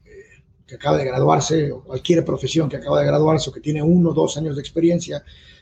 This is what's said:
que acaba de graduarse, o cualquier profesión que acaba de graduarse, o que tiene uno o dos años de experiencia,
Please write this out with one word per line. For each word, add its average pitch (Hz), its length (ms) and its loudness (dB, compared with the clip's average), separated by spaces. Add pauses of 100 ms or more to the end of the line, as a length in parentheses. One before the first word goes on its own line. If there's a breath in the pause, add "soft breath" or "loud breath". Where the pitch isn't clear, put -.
(680 loud breath)
que 123 80 -18
acaba 147 220 0
de 143 80 -2
graduarse, 143 640 0
o 117 120 -12
cualquier 165 400 0
profesión 147 460 -2
que 139 80 -8
acaba 143 220 0
de 143 80 2
graduarse, 151 420 2
o - 40 -14
que - 80 -16
tiene 151 200 -4
uno 170 280 4
o 147 40 -2
dos 160 240 0
años 156 180 -6
de 143 60 -8
experiencia, 165 600 -2 (380 soft breath)